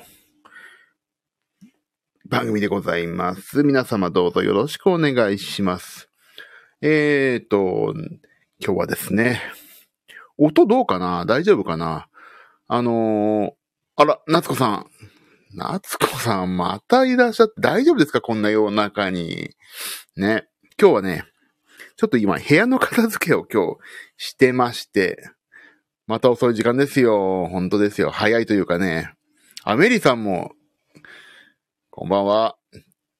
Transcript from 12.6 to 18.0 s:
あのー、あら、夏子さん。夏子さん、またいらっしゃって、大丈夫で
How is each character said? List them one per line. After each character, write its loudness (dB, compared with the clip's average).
あ -2
の 0
ー、 0
あ -2
ら、 -2
夏 -4
子 -6
さ -2
ん。 -10
夏 -10
子 0
さ -2
ん、 -4
ま -4
た 2
い 0
ら 4
っ -2
し 0
ゃ 6
っ 6
て、 -16
大 2
丈 6
夫 0
で 4